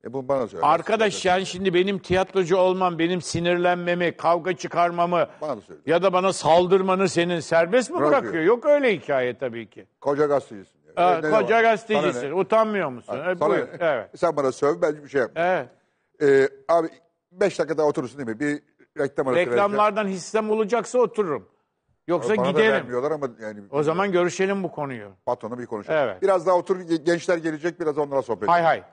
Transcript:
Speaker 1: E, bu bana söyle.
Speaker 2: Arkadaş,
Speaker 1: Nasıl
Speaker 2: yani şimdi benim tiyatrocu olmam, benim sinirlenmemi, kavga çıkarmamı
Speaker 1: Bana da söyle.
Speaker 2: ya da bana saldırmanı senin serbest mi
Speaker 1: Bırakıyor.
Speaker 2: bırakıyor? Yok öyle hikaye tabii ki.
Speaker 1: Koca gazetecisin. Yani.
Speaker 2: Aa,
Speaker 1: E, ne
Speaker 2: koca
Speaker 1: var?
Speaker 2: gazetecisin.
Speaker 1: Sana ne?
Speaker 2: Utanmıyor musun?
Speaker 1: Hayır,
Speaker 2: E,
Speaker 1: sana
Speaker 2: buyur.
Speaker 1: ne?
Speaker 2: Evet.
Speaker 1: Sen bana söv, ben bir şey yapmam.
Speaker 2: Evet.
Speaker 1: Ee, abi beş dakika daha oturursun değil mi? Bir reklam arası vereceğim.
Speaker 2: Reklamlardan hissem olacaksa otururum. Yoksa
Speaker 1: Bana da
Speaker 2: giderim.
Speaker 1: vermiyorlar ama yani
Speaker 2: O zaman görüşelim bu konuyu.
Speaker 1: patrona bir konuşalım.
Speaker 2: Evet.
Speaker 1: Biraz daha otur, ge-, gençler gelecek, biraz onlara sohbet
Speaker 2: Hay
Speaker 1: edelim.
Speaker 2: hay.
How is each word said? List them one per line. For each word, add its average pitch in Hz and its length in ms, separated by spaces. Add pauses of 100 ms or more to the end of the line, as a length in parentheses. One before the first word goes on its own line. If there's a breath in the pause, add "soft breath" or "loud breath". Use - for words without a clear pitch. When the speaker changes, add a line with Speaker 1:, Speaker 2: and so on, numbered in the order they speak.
Speaker 1:
E, 113 100
bu 131 140
bana 131 200
söyle. 95 180
Speaker 2:
Arkadaş, 202 480
Speaker 1:
Nasıl - 160
Speaker 2:
yani 185 160
şimdi 185 280
benim 185 260
tiyatrocu 185 580
olmam, 185 420
benim 175 220
sinirlenmemi, 175 960
kavga 170 380
çıkarmamı 170 720 (140)
Speaker 1:
Bana 147 160
da 98 40
söyle. 80 240
Speaker 2:
ya 170 180
da 190 100
bana 185 200
saldırmanı 185 760
senin 170 300
serbest 175 520
mi 359 60
Speaker 1:
Bırakıyor. 285 240
Speaker 2:
bırakıyor? 180 220
Yok 233 220
öyle 285 300
hikaye 127 420
tabii 117 320
ki. 101 160 (160)
Speaker 1:
Koca 143 240
gazetecisin. 123 540 (180)
Yani. - 100
Speaker 2:
Aa, 180 100
Speaker 1:
E, 160 40
ne 156 80 (120)
Speaker 2:
koca 220 140
Speaker 1:
var? 175 80
Speaker 2:
gazetecisin. 214 480
Speaker 1:
Sana 123 160
ne? 143 60
Speaker 2:
Utanmıyor 202 560
musun? 117 340
Speaker 1:
Hayır, 185 120
Speaker 2:
E, 170 40
Speaker 1:
sana 151 100
Speaker 2:
buyur. - 180
Speaker 1:
ne? - 120
Speaker 2:
Evet. 143 360
Speaker 1:
Sen 170 200
bana 135 160
söv, 156 300
ben 151 220
bir 135 60
şey 135 120
yapmam. 156 240
Speaker 2:
Evet. 165 220 (540)
Speaker 1:
Ee, 139 280 (240)
abi 165 140 (440)
beş 185 280
dakika 151 180
daha 151 100
oturursun 139 300
değil 127 120
mi? 110 100
Bir 147 200 (440)
reklam 139 240
arası 127 100
vereceğim. 170 200
Speaker 2:
Reklamlardan 208 500
hissem 208 440
olacaksa 220 480
otururum. 170 480 (600)
Yoksa 180 300
Speaker 1:
Bana - 80
da - 60
Speaker 2:
giderim. 220 200
Speaker 1:
vermiyorlar 139 400
ama 143 180 (120)
yani 107 180 (100)
Speaker 2:
O 147 140
zaman 185 280
görüşelim 185 520
bu 165 80
konuyu. 123 380 (160)
Speaker 1:
patrona 120 340
bir 120 60
konuşalım. 120 340 (100)
Speaker 2:
Evet. 92 120
Speaker 1:
Biraz 190 260
daha 185 80
otur, 185 240
ge-, 165 240
gençler 170 340
gelecek, 160 420
biraz 151 180
onlara 139 240
sohbet 107 280
Speaker 2:
Hay 175 120
Speaker 1:
edelim. 165 60
Speaker 2:
hay. 120 260